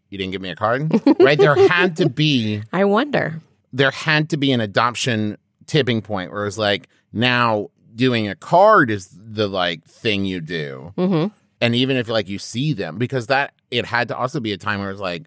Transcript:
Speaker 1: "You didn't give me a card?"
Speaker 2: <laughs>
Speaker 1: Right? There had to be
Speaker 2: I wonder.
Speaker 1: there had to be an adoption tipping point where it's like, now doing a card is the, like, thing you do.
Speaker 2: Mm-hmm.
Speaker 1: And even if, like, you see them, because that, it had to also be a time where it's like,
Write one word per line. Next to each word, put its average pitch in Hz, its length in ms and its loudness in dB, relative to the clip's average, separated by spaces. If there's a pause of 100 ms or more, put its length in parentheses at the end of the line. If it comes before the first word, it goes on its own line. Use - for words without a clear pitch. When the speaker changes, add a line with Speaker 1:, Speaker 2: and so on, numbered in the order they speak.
Speaker 1:
"You 98 100 -14
didn't 95 140 -4
give 95 80 -6
me 95 100 -8
a 80 40 -8
card?" 131 360 -2 (140)
Speaker 2:
<laughs> 285 140 4
Speaker 1:
Right? 202 180 6
There 147 180 6 (120)
had 180 300 2
to 175 120 2
be 120 520 0 (100)
Speaker 2:
I 190 140 2
wonder. 202 560 0 (320)
Speaker 1:
there 131 180 4
had 151 380 0
to 165 80 -2
be 135 140 0
an 120 100 2
adoption 110 760 -2 (280)
tipping 120 380 0
point 95 280 -6
where 104 140 -6
it's 104 140 -6
like, 101 280 0 (240)
now 117 580 2 (260)
doing 117 340 0
a 95 60 -6
card 180 560 6
is 101 180 -6 (100)
the, 107 280 -4
like, 90 380 -2
thing 101 400 -2
you 92 160 -4
do. 76 560 -8
Speaker 2:
Mm-hmm. 185 360 0 (280)
Speaker 1:
And 117 120 0
even 131 240 0
if, 117 100 -4
like, 110 220 -2
you 98 80 -6
see 139 360 -4
them, 90 260 -6
because 123 280 -4
that, 139 260 -2 (180)
it 120 140 -2
had 120 240 -2
to 120 80 -6
also 131 220 -4
be 110 140 -4
a 95 40 -6
time 101 220 -4
where 98 120 -6
it's 98 100 -12
like, 87 260 -6